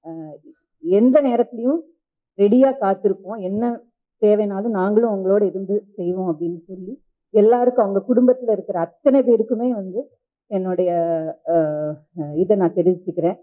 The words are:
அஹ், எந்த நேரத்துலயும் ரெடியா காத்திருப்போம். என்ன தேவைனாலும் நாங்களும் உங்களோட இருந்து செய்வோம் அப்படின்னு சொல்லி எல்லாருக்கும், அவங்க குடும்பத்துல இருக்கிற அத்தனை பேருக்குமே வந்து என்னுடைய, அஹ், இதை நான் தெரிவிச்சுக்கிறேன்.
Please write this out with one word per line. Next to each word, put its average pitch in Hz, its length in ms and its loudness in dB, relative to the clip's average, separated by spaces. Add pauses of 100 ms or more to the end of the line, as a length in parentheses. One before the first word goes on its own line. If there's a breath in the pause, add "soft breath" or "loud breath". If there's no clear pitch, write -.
அஹ், 160 300 -14 (480)
எந்த 233 400 4
நேரத்துலயும் 240 580 -2 (580)
ரெடியா 247 420 4
காத்திருப்போம். 196 600 -2
என்ன 220 400 -4 (400)
தேவைனாலும் 208 580 0
நாங்களும் 214 340 0
உங்களோட 196 300 0
இருந்து 196 520 -4
செய்வோம் 185 340 -6
அப்படின்னு 170 320 -6
சொல்லி 190 420 -16 (280)
எல்லாருக்கும், 240 540 4
அவங்க 196 240 -2
குடும்பத்துல 254 420 2
இருக்கிற 190 300 -4
அத்தனை 262 420 2
பேருக்குமே 226 480 2
வந்து 208 380 -8 (380)
என்னுடைய, 185 440 -2 (560)
அஹ், 151 480 0 (400)
இதை 185 220 2
நான் 175 180 0
தெரிவிச்சுக்கிறேன். 175 680 0